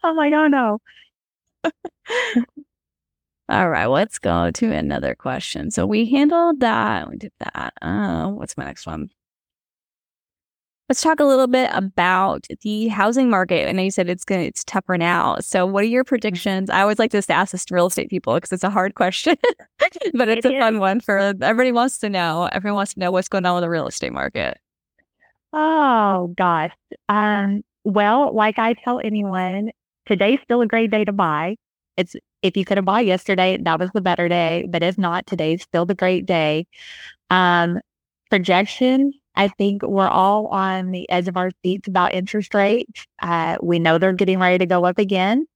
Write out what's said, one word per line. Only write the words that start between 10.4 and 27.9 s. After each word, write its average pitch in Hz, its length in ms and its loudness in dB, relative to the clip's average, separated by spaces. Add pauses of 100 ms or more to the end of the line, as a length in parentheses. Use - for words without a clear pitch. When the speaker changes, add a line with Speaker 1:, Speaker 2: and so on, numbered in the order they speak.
Speaker 2:
Let's 262 120 0
talk 320 180 2
a 294 40 6
little 269 220 6
bit 254 280 2
about 185 720 0 (160)
the 214 260 -2
housing 226 420 2
market. 185 380 2
I - 40 -4
know 185 100 0
you 190 80 0
said 180 180 -2
it's 175 160 -6
gonna, 185 180 -2
it's - 220 -6
tougher 185 340 -2
now. 170 420 2
So 185 260 0
what 196 180 0
are - 20 0
your 240 160 2
Speaker 1:
Mm-hmm. 262 60 -4
Speaker 2:
predictions? 190 640 -2
I 175 120 2
always 208 160 2
like 220 140 2
to 208 60 2
just 196 120 -4
ask 180 220 0
this 180 140 -8
to 180 80 -8
real 175 120 4
estate - 240 -4
people 175 300 -2
'cause - 120 -10
it's 185 120 -4
a 196 60 0
hard 190 240 0
question, 214 480 0
<laughs> - 720 -2
but 233 140 2
it's 226 180 0
Speaker 1:
It 262 80 2
Speaker 2:
a 269 40 -2
fun 226 180 2
Speaker 1:
is. 208 40 0
Speaker 2:
one 190 200 2
for, 202 180 0
everybody 202 540 2
wants 240 260 0
to 214 120 -4
know. 170 420 -2
Everyone 202 240 -2
wants 196 180 -4
to 196 60 -10
know 180 100 0
what's 185 180 0
going 190 180 -2
on 180 80 2
with 175 80 0
the 170 80 -2
real 160 160 -2
estate - 260 -6
market. 67 460 -4 (960)
Speaker 1:
Oh, 240 840 2
gosh. 170 360 0 (360)
Um, 208 540 0 (220)
well, 214 500 2